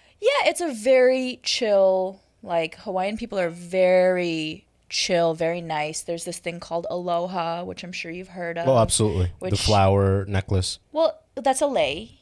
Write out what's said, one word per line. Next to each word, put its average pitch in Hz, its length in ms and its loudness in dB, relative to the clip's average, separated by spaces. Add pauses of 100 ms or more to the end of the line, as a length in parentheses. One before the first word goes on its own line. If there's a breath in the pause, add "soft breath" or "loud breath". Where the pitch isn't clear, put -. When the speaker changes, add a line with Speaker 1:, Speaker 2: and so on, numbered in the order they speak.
(200 loud breath)
Speaker 1:
Yeah, 508 300 2
it's 339 100 -4
a 349 120 -2
very 254 720 2
chill, 190 760 2 (220)
like, 165 340 -4
Hawaiian 196 420 -6
people 226 200 -6
are 175 120 0
very 175 1160 2 (240)
chill, 170 440 0
very 170 280 -2
nice. 160 400 -6
There's 170 240 -8
this 175 120 -8
thing 170 220 -8
called 170 300 -6
aloha, 175 760 -4
which 185 200 -12
I'm 175 80 -12
sure 170 180 -10
you've 180 180 -12
heard 175 300 -8
of. 170 100 -2
Speaker 2:
Oh, 175 100 4
absolutely. 107 480 2
The - 60 -6 (180)
Speaker 1:
which 101 120 0
Speaker 2:
flower 98 640 4
necklace. 98 520 -2 (140)
Speaker 1:
Well, 311 260 0 (160)
that's 269 280 0
a 294 40 4
lei. 180 560 -2